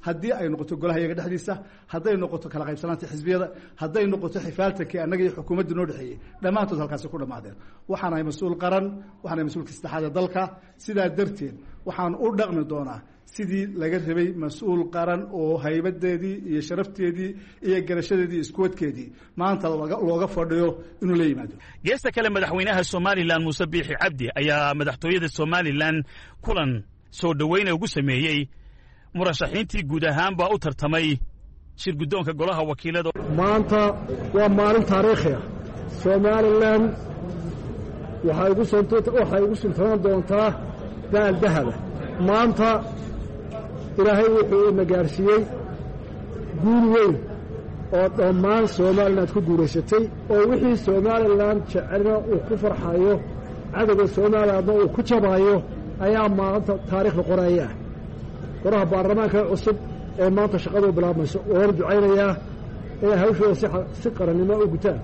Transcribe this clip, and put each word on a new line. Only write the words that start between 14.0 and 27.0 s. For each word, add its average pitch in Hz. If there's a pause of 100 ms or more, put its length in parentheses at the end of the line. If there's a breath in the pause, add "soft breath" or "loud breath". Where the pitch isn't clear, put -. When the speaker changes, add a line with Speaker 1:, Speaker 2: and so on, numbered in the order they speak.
Speaker 1:
mas-uul 170
qaran 175 (100)
oo 160
haybadeedii 175 (100)
iyo 151
sharafteedii 180 (320 loud breath)
iyo 190
garashadeedii 175
iskuwadkeedii 151 (280 loud breath)
maanta 185
looga, 156
looga 170
fadhiyo 170 (320 loud breath)
inuu 180
la 170
yimaado. 127 (280 loud breath)
Speaker 2:
Geesta 254
kale, 226
madaxweynaha 185
Somaliland 175
Muuse 160
Biixi 156
Cabdi 139
ayaa 147
madaxtooyada 156
Somaliland 160 (440 loud breath)
kulan 160 (380)